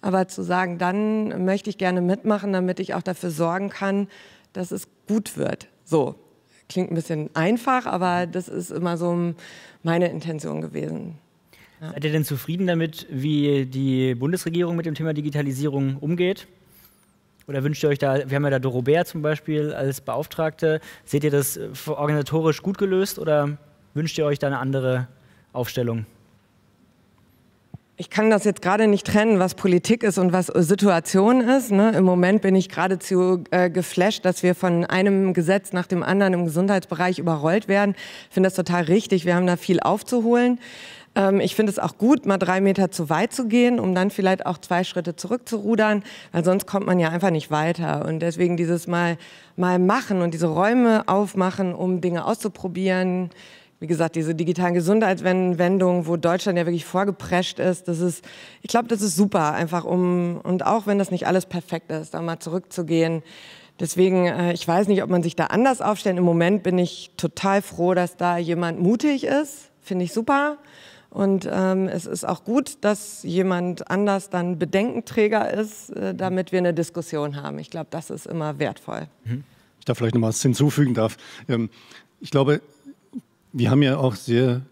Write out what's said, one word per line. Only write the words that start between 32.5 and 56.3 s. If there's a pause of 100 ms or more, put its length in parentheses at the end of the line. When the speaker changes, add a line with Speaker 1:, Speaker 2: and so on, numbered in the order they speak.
Speaker 1:
ich
geradezu,
äh,
geflasht,
dass
wir
von
einem
Gesetz
nach
dem
anderen
im
Gesundheitsbereich
überrollt
werden. (320)
Ich
finde
das
total
richtig.
Wir
haben
da
viel
aufzuholen. (560)
Ähm,
ich
finde
es
auch
gut,
mal
drei
Meter
zu
weit
zu
gehen,
um
dann
vielleicht
auch
zwei
Schritte
zurückzurudern, (280)
weil
sonst
kommt
man
ja
einfach
nicht
weiter.
Und
deswegen
dieses
Mal, (380)
mal
machen
und
diese
Räume
aufmachen,
um
Dinge
auszuprobieren. (480)
Wie
gesagt,
diese
digitalen
Gesundheitswendungen,
wo
Deutschland